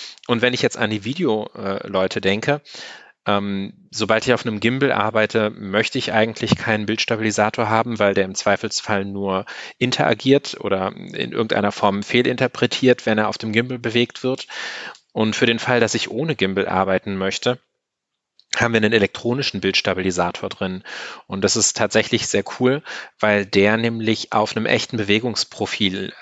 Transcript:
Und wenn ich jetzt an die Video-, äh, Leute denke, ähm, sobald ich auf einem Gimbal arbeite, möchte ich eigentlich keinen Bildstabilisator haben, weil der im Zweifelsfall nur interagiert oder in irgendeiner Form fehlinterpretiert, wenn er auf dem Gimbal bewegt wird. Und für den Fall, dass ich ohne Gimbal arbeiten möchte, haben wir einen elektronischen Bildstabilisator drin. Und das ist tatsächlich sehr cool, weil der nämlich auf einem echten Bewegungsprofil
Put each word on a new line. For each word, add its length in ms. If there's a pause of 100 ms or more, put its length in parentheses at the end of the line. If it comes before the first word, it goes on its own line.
(280)
Und 140
wenn 120
ich 80
jetzt 160
an 120
die 140
Video-, 520
äh, 320
Leute 340
denke, 400 (640)
ähm, 460 (180)
sobald 340
ich 80
auf 120
einem 160
Gimbal 320
arbeite, 560
möchte 480
ich 160
eigentlich 420
keinen 300
Bildstabilisator 840
haben, 300
weil 140
der 120
im 80
Zweifelsfall 720
nur 420 (320)
interagiert 840
oder 340
in 380
irgendeiner 400
Form 280
fehlinterpretiert, 1040
wenn 120
er 100
auf 100
dem 140
Gimbal 260
bewegt 460
wird. 240 (640)
Und 240
für 120
den 120
Fall, 220
dass 140
ich 140
ohne 260
Gimbal 340
arbeiten 480
möchte, 420 (960)
haben 180
wir 40
einen 160
elektronischen 680
Bildstabilisator 880
drin. 340 (440)
Und 160
das 140
ist 180
tatsächlich 520
sehr 160 (160)
cool, 220 (380)
weil 260
der 320
nämlich 540
auf 240
einem 100
echten 320
Bewegungsprofil 1200